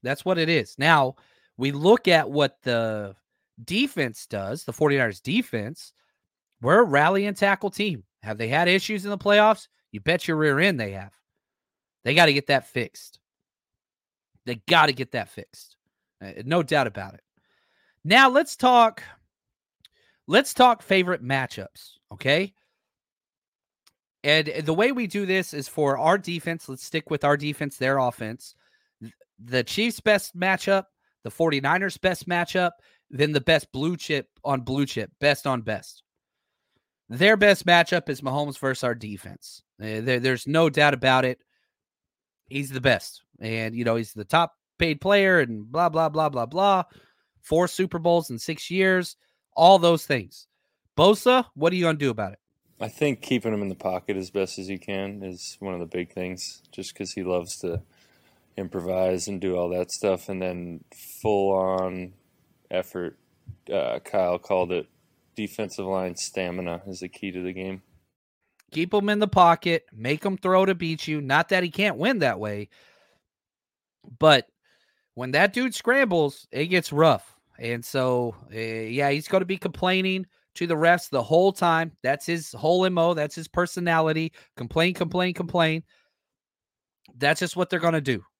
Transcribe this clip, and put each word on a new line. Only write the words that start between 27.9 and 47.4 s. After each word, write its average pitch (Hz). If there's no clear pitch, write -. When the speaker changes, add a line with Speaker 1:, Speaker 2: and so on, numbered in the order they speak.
Speaker 1:
offense. 120
Th-, 110
the 123
Chiefs' 226
best 202
matchup, 190
the -
forty-niners 165
best 185
matchup, 175
then 147
the 143
best 160
blue 156
chip 147
on 139
blue 131
chip, 110
best 143
on 127
best. 104
Their 185
best 202
matchup 170
is 127
Mahomes 139
versus 131
our 120
defense. -
Uh, 110
there, 123
there's 127
no 160
doubt 147
about 127
it. 127
He's 139
the 131
best. 120
And, 113
you 120
know, 117
he's 113
the 104
top 165
paid 160
player 190
and 113
blah, 165
blah, 160
blah, 151
blah, 123
blah. 185